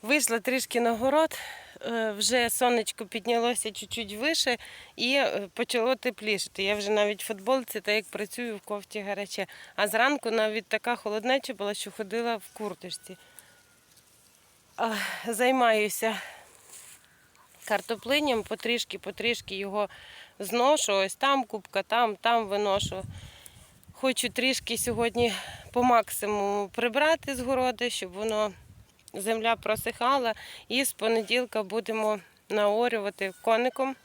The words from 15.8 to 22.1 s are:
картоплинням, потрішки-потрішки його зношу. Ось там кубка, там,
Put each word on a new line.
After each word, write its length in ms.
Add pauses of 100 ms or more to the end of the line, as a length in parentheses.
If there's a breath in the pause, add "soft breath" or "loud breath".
картоплинням, 800
потрішки-потрішки 1120
його 340 (500 loud breath)
зношу. 540
Ось 220
там 280
кубка, 400
там, 320